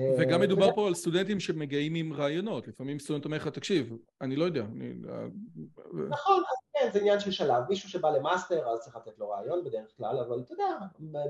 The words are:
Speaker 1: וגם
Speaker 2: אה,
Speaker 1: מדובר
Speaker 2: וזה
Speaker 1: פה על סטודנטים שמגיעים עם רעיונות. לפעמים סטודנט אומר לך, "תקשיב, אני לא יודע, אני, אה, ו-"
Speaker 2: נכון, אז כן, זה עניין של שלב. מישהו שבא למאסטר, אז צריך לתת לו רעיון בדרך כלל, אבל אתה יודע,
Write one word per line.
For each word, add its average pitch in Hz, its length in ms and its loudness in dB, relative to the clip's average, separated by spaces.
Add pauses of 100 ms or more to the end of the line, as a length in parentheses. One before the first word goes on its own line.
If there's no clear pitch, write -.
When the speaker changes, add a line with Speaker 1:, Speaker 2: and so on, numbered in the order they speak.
(180)
Speaker 1:
וגם 170 220 4
Speaker 2:
אה, 202 60 8
Speaker 1:
מדובר 190 180 6
Speaker 2:
וזה 196 100 8
Speaker 1:
פה 208 120 2
על 180 80 2
סטודנטים 185 460 2
שמגיעים 151 540 -2
עם 160 180 -2
רעיונות. 147 560 -2
לפעמים 135 300 -8
סטודנט 147 260 -4
אומר 156 120 -4
לך, 147 120 -4
"תקשיב, 139 440 0 (280)
אני 131 160 -2
לא 156 80 2
יודע, 165 160 0
אני, 120 320 -8 (160)
אה, 113 180 -8 (680)
ו-" 156 140 -4
Speaker 2:
נכון, - 420 4
אז - 60 0 (160)
כן, 254 200 2
זה 202 80 2
עניין 202 200 6
של 202 100 -2
שלב. 131 380 2
מישהו 190 200 -2
שבא 160 220 0
למאסטר, 156 580 2
אז 117 120 -2
צריך 120 160 -16
לתת 110 220 -16
לו 104 120 -6
רעיון 127 340 -2
בדרך 110 320 -6
כלל, 120 220 -2
אבל 120 260 -2
אתה 190 80 -16
יודע, 190 760 -4